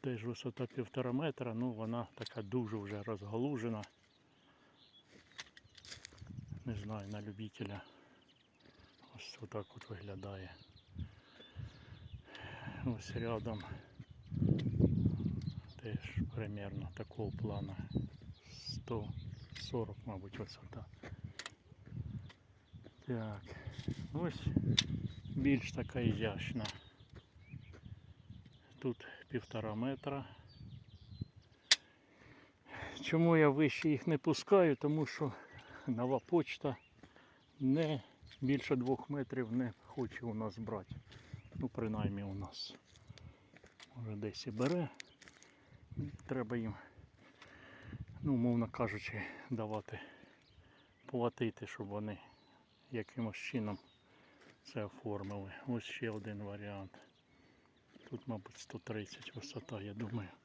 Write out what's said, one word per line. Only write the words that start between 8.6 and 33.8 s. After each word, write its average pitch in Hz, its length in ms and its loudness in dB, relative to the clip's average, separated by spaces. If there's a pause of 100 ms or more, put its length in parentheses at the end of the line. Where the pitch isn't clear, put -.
Ось - 260 -12
отак 104 240 -6 (100)
от - 140 -16
виглядає. 98 640 -8 (2250)
Ось 117 260 -2
рядом 113 520 0 (2250)
теж - 380 -2 (160)
примерно 101 580 -4
такого 107 380 -4
плану. 101 440 -2 (760)
Сто - 580 -4 (500)
сорок, 107 460 -2
мабуть, 101 340 -8
висота. - 460 -8 (2250)
Так, 110 340 -2 (720)
ось 165 340 0 (880)
більш 135 360 6
така - 280 -2
ізящна. 110 680 2 (2250)
Тут - 280 -2 (200)
півтора 110 480 -2
метра. 135 500 -2 (2750)
Чому 165 340 10
я 156 120 12
вище 147 400 6